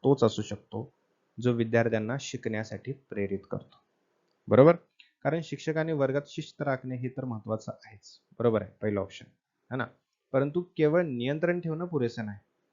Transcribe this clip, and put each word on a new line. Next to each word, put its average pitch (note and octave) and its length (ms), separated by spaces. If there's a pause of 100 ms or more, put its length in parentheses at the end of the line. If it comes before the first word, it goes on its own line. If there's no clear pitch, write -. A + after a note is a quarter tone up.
तोच C3+ 200
असू A2 180
शकतो - 500 (460)
जो A#2+ 140
विद्यार्थ्यांना A#2 680
शिकण्यासाठी A2 720
प्रेरित G2+ 460 (120)
करतो, - 300 (680)
बरोबर? C#3+ 280 (480)
कारण D#3 200
शिक्षकांनी D#3+ 480
वर्गात C#3 340
शिस्त - 360
राखणे C3+ 340
हे B2 120
तर C3 160
महत्त्वाचं A2 480
आहेच, - 460 (200)
बरोबर A2+ 240
आहे, G2+ 80 (120)
पहिलं G#2 180
ऑप्शन, - 260 (440)
है B2+ 60
ना. B2 100 (460)
परंतु D3 300 (140)
केवळ D#3 260
नियंत्रण D3+ 580
ठेवणं E3 260
पुरेसं B2 400
नाही. G#2 120 (340)